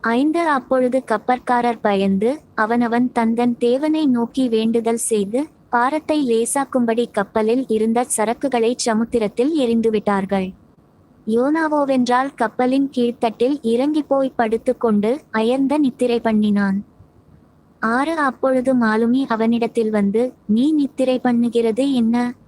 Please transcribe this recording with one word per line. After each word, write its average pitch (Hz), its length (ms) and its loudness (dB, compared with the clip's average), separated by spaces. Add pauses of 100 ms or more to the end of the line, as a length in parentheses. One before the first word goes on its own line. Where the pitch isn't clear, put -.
ஐந்து. 302 480 0
அப்பொழுது 254 540 0
கப்பற்காரர் 240 760 -2
பயந்து, 202 580 0 (160)
அவனவன் 233 560 0
தந்தன் 233 460 0
தேவனை 302 480 0
நோக்கி 247 440 0
வேண்டுதல் 226 480 0
செய்து, 226 500 -2 (220)
பாரத்தை 294 600 0
லேசாக்கும்படி 233 840 -2
கப்பலில் 220 560 -2
இருந்த 226 380 0 (120)
சரக்குகளை 233 580 0
சமுத்திரத்தில் 233 840 -2
எறிந்துவிட்டார்கள். 208 960 0 (720)
யோனாவோவென்றால் 269 1080 0
கப்பலின் 254 600 0
கீழ்த்தட்டில் 240 680 -2
இறங்கிப் 277 460 0
போய் 269 280 0
படுத்துக்கொண்டு 226 840 0 (120)
அயர்ந்த 254 460 0
நித்திரை 247 420 0
பண்ணினான். 208 680 0 (960)
ஆறு. 254 340 -2
அப்பொழுது 262 640 0
மாலுமி 233 520 2
அவனிடத்தில் 226 640 0
வந்து, 214 420 0 (120)
"நீ 240 260 2
நித்திரை 262 520 0
பண்ணுகிறது 240 720 0
என்ன? 240 400 0 (140)